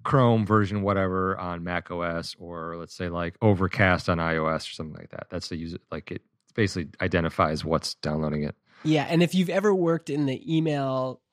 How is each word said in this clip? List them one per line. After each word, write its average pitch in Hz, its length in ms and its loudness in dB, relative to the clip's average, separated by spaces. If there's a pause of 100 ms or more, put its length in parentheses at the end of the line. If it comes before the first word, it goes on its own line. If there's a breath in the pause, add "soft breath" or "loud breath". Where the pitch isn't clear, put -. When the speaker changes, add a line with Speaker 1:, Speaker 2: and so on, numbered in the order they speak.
Speaker 1:
Chrome 120 420 4
version 104 380 2
whatever 95 540 0
on 87 260 -8
Mac 87 280 -4
O 87 100 -6
S, 85 380 -4
or 85 380 -10
let's 82 160 -12
say, 87 160 -6
like, 85 320 -4
Overcast 92 640 4
on 87 120 2
I 82 180 0
O 78 80 0
S 80 240 -2
or - 20 -14
something 80 240 -10
like - 140 -18
that. - 200 -14
That's 87 200 -8
the 87 80 -8
user, 82 220 -8 (120)
like, - 200 -10
it - 100 -10 (320)
basically 95 380 0 (100)
identifies 82 640 0
what's 78 300 -2
downloading 76 480 -2
it. 73 120 -6 (280 soft breath)
Speaker 2:
Yeah, 156 260 2
and 170 140 4
if 165 100 0
you've 180 160 2
ever 196 240 2
worked 165 380 0
in 143 160 0
the 135 280 -2
email 135 640 0 (140)